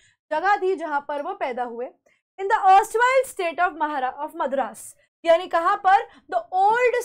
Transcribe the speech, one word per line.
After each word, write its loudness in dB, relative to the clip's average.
जगह 0
थी -2
जहाँ -6
पर -6
वो -6
पैदा -6
हुए। -10
"In -6
the 0
erstwhile 4
state -4
of -2
महारा-, -4
of -10
मद्रास।" -6
यानी 2
कहाँ 0
पर? 6
The -2
old 2